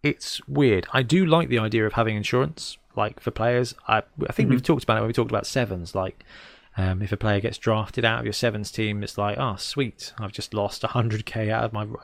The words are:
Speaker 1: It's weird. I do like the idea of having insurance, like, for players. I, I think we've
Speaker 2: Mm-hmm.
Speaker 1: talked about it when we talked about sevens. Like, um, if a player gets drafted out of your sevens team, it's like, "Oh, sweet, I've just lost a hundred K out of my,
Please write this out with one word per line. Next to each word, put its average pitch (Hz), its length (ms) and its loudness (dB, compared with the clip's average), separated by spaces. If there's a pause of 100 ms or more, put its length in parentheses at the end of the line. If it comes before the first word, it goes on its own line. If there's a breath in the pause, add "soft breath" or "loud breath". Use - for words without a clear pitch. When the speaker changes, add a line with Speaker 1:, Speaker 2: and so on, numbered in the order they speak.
Speaker 1:
It's - 440 -4
weird. 135 460 4
I 131 80 4
do 175 240 4
like 160 240 4
the 120 100 2
idea 110 260 2
of 104 80 0
having 113 220 2
insurance, 131 600 -2 (180)
like, 107 240 -2
for 120 120 -4
players. 120 420 0 (140)
I, 110 160 2 (240)
I - 40 -8
think 127 180 2
we've 123 100 4
Speaker 2:
Mm-hmm. 127 60 -6
Speaker 1:
talked 147 180 4
about 110 140 2
it 110 40 0
when 113 60 -2
we 117 60 -2
talked 117 180 0
about 104 160 -2
sevens. 98 480 -4
Like, 95 280 -4 (540 loud breath)
um, 92 240 0
if 101 100 -4
a 104 60 -2
player 104 220 2
gets 113 180 -4
drafted 110 480 0
out 113 140 2
of 117 60 -6
your 107 80 -4
sevens 107 360 -2
team, 104 320 -2
it's - 160 -8
like, 104 220 -2
"Oh, 120 160 -2
sweet, - 640 -6
I've 101 120 -6
just - 220 -10
lost 101 300 -2
a 113 40 -2
hundred 110 380 0
K 107 240 -4
out 113 140 0
of 110 100 -4
my, 104 140 -4 (160)